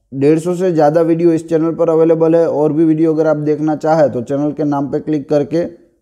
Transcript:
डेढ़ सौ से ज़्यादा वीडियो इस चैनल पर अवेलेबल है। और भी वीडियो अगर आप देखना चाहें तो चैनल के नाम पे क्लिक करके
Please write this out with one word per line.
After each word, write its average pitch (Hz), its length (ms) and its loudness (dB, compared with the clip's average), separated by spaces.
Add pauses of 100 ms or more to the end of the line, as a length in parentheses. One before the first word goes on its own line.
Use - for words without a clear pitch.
(140)
डेढ़ 143 240 2
सौ 175 180 -4
से 185 160 -2
ज़्यादा 156 280 2
वीडियो 165 320 2
इस 160 160 -4
चैनल 160 260 -2
पर 165 140 -2
अवेलेबल 160 480 2
है। 165 120 2
और 147 240 0
भी 160 120 0
वीडियो 160 300 2
अगर 156 120 0
आप 151 100 0
देखना 151 400 -2
चाहें 156 360 0
तो 120 100 -4
चैनल 139 300 -4
के 151 120 -6
नाम 139 280 -4
पे 151 80 -4
क्लिक 151 280 -6
करके 147 360 0 (380)